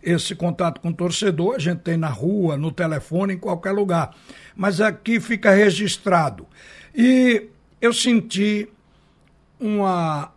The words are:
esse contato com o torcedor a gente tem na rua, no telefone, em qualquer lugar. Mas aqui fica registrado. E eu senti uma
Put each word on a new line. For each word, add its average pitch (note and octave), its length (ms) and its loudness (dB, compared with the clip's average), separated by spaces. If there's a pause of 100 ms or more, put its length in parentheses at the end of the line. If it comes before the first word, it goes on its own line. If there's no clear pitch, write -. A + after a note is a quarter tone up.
esse E3+ 320 -2
contato E3+ 460 -4
com E3+ 80 -6
o E3 60 -4
torcedor F3+ 640 -2
a - 20 -4
gente E3+ 220 -2
tem E3+ 160 -4
na D#3+ 120 -2
rua, D#3 480 -2
no D#3 140 -4
telefone, F3 640 -4
em F3 40 -10
qualquer F#3 340 -6
lugar. G3 420 -2 (400)
Mas F#3 260 -2
aqui A3 400 0
fica A3 300 0
registrado. F#3 960 2 (480)
E B3 540 4 (320)
eu A#3 120 4
senti G#3 760 0 (920)
uma F3+ 800 -2